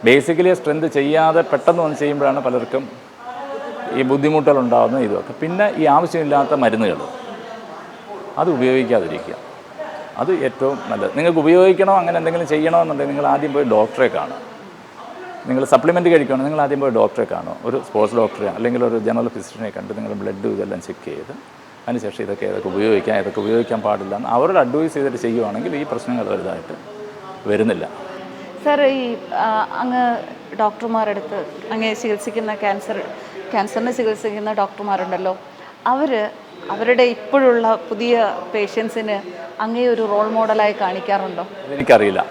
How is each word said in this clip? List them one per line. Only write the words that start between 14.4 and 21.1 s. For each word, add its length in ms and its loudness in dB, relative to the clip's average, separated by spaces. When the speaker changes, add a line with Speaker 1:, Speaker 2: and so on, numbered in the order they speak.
Speaker 1:
നിങ്ങൾ 140 2
സപ്ലിമെന്റ് 400 6
കഴിക്കുകയാണെങ്കിൽ 360 4
നിങ്ങൾ 160 0
ആദ്യം 180 0
പോയി 160 2
ഡോക്ടറെ 340 2
കാണുക, 220 -6
ഒരു 100 -2
സ്പോർട്സ് 340 0
ഡോക്ടറെ 360 0
അല്ലെങ്കിൽ 320 0
ഒരു 180 0
ജനറൽ 280 0
ഫിസിഷ്യനെ 420 -10
കണ്ട് 200 -10
നിങ്ങൾ 240 -6
ബ്ലഡ് 340 -4
ഇതെല്ലാം 320 -6
ചെക്ക് 220 -14
ചെയ്ത് 240 -12